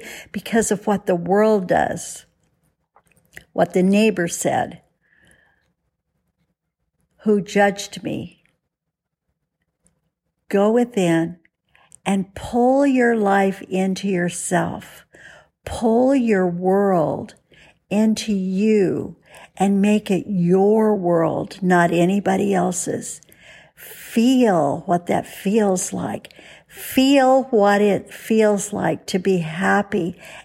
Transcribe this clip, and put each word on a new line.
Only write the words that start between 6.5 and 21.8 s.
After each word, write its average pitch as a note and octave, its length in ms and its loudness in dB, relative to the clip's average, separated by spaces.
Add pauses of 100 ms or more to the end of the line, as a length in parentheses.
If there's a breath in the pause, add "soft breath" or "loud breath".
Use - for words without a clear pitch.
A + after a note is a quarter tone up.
who G#3 160 2
judged G3+ 640 -2
me?" D#3+ 400 -12 (2000)
Go G3+ 220 2
within F3 680 0 (680 soft breath)
and G3 300 -2
pull C4 500 2
your B3 300 2
life G3 460 0
into F#3+ 440 -4
yourself. F3 960 -4 (600 loud breath)
Pull A#3+ 500 0
your A3 320 2
world F3+ 880 0 (560 soft breath)
into G#3+ 420 0
you F#3+ 840 0 (400 loud breath)
and G3 260 2
make G#3 300 0
it F3+ 160 -2
your G3+ 640 2
world, E3 680 -2
not F3 300 4